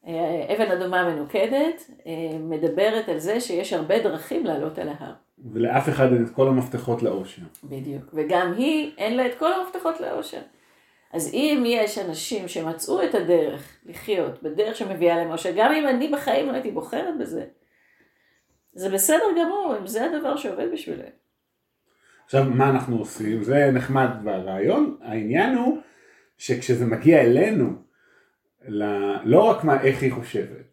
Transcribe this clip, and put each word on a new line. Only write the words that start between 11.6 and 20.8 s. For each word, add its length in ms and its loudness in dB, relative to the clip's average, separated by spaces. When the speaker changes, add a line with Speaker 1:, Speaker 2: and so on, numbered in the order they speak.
Speaker 1:
יש 320 0
אנשים 500 -6
שמצאו 560 -4
את 120 0
הדרך 720 0
לחיות, 580 -4
בדרך 320 -2
שמביאה 400 2
להם 160 -2
אושר, 240 -4
גם 180 4
אם 140 0
אני 200 0
בחיים 400 0
לא 40 -4
הייתי 200 -4
בוחרת 480 -6
בזה, 260 -8
זה 160 -4
בסדר 360 4
גמור, 420 0
אם 60 -10
זה 180 -2
הדבר 300 -2
שעובד 380 -4
בשבילם. 360 -10